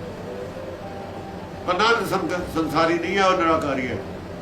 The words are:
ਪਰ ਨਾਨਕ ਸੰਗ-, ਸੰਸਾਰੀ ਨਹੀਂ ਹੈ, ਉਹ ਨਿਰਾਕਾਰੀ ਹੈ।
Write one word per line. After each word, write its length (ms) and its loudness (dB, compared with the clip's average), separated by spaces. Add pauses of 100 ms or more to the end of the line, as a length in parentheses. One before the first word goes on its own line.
(1700)
ਪਰ 80 2
ਨਾਨਕ 360 4
ਸੰਗ-, 440 0
ਸੰਸਾਰੀ 440 4
ਨਹੀਂ 200 0
ਹੈ, 80 6
ਉਹ 120 6
ਨਿਰਾਕਾਰੀ 500 2
ਹੈ। 80 -2 (460)